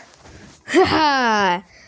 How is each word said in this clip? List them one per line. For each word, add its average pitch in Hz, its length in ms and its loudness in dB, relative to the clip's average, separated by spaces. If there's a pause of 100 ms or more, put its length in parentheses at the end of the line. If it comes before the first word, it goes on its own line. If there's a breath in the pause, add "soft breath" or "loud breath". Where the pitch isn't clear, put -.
(640 loud breath)
Ха-ха! 254 960 0 (260 soft breath)